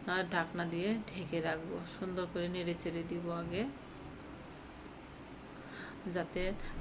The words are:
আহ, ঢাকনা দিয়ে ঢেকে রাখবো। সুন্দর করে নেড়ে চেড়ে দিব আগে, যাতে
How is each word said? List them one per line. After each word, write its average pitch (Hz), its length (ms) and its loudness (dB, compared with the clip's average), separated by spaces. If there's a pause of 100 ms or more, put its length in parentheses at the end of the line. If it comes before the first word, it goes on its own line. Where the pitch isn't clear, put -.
আহ, 185 220 6
ঢাকনা 170 340 4
দিয়ে 180 420 4
ঢেকে 170 340 0
রাখবো। 165 380 2 (200)
সুন্দর 185 340 0
করে 175 140 2
নেড়ে 175 260 2
চেড়ে 170 360 2
দিব 170 220 0
আগে, 170 320 2 (2500)
যাতে 180 460 2 (280)